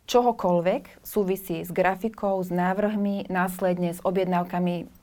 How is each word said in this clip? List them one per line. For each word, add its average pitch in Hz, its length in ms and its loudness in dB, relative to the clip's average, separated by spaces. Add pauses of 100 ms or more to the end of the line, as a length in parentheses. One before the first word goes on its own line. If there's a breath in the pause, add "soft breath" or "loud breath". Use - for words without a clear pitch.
čohokoľvek 202 960 2
súvisí 185 640 -2
s 175 80 -10
grafikou, 190 640 0
s 180 160 -2
návrhmi, 202 720 0
následne 180 640 0
s 175 100 -8
objednávkami 180 840 0 (160)